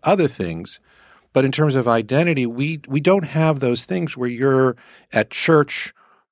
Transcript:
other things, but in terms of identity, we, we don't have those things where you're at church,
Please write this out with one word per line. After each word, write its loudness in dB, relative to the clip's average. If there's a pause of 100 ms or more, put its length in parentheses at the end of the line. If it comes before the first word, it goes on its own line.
other 2
things, -8 (540)
but 2
in 0
terms 0
of 0
identity, 0
we, -6
we -2
don't 2
have 0
those -2
things -6
where -4
you're 2 (380)
at 0
church, 2 (380)